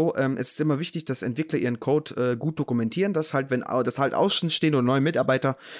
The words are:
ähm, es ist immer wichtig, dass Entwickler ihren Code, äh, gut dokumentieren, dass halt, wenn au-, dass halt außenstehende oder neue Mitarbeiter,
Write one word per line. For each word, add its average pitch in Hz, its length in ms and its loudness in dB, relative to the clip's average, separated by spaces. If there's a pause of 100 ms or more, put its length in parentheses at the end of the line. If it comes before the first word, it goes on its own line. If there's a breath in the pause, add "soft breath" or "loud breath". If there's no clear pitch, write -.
(180)
ähm, 135 200 0
es 123 140 -2
ist - 100 0
immer 147 180 2
wichtig, 165 260 -6
dass - 160 -4
Entwickler 147 380 -2
ihren 120 200 -2
Code, 135 540 0
äh, - 40 -2
gut 156 220 -4
dokumentieren, 131 540 0
dass 156 200 -2
halt, 135 160 -2
wenn 131 140 0
au-, 123 200 0
dass 120 160 -2
halt 135 140 2
außenstehende 160 640 2
oder 123 80 4
neue 135 160 4
Mitarbeiter, 131 560 2 (220 loud breath)